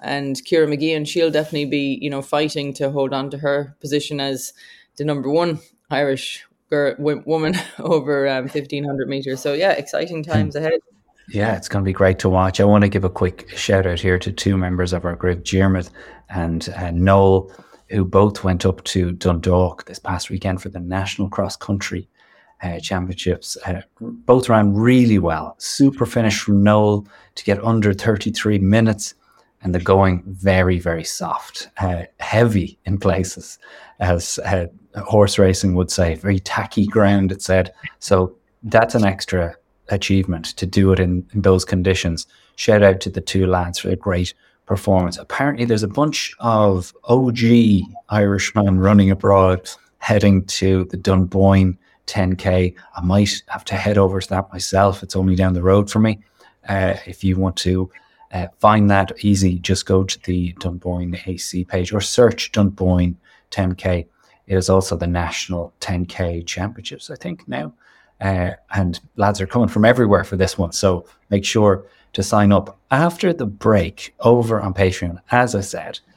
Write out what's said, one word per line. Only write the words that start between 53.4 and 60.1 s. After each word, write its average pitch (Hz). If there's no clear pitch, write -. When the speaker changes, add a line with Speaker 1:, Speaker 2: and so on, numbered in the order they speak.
Speaker 2:
have -
to 98
head 104
over 95
to -
that 92
myself. 95
It's -
only 95
down 92
the 90
road 101
for 110
me. 104
Uh, 95
if 92
you 92
want 95
to, 92
uh, 90
find 104
that 98
easy, 95
just -
go 95
to -